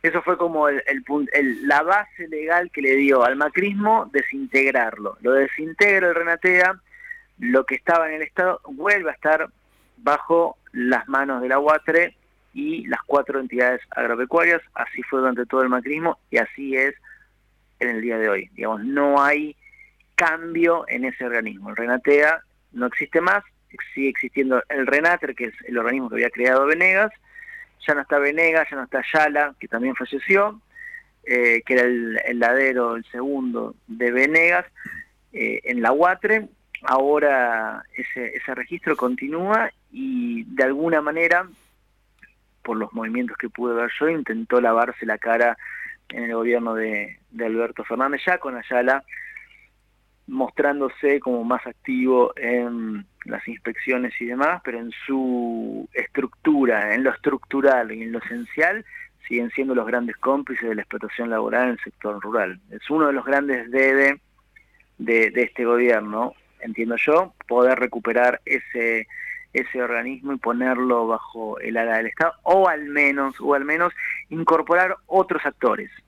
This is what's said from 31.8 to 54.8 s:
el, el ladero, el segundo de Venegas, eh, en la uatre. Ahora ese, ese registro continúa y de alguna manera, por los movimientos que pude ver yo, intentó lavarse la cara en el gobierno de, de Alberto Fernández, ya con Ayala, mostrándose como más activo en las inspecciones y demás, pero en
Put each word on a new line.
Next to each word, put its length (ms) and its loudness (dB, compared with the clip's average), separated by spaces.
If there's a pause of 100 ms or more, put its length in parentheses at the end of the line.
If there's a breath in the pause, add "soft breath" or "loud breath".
el, 440 0
el 120 -4
ladero, 580 2
el 100 -8
segundo 680 -4 (140)
de 240 -2
Venegas, 560 2 (680 loud breath)
eh, 300 -6
en 180 -4
la 100 4
uatre. 560 2 (360)
Ahora 1000 2 (120)
ese, 420 -8
ese 160 -8
registro 420 -4
continúa 760 -2 (200)
y 520 -4
de 200 0
alguna 380 2
manera, 460 2 (1120)
por 160 -6
los 160 -6
movimientos 440 -4
que 120 -8
pude 240 -2
ver 160 0 (100)
yo, 100 2
intentó 520 0
lavarse 460 2
la 100 -2
cara 400 2 (520 loud breath)
en 160 -10
el 100 -6
gobierno 400 0
de, 440 -6 (120)
de 140 -6
Alberto 380 -4
Fernández, 420 -2
ya 120 2
con 200 -8
Ayala, 460 0 (1200 loud breath)
mostrándose 920 0
como 240 -2
más 220 -2
activo 720 2
en 680 -4 (200)
las 220 -10
inspecciones 720 -4
y 60 -6
demás, 380 -2
pero 160 -6
en 120 -10 (140)